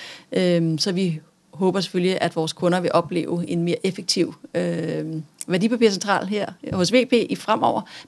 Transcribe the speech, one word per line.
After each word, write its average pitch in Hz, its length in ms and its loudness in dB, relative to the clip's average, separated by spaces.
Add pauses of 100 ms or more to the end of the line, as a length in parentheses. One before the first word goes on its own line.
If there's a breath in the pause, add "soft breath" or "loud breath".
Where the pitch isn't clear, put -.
(320 loud breath)
Øhm, 170 460 2
så 196 140 -2
vi 175 280 0 (340)
håber 185 280 2
selvfølgelig, 185 400 0
at 170 140 0
vores 160 180 -2
kunder 180 260 0
vil 175 140 -2
opleve 170 560 0
en 170 140 0
mere 170 120 0 (120)
effektiv, 180 480 -2 (200)
øh, 165 500 -2 (420)
værdipapircentral 202 800 2
her 202 180 -4 (280)
hos 185 200 0
V 233 160 6
P - 40 2
i 220 220 2
fremover, - 460 0 (260 loud breath)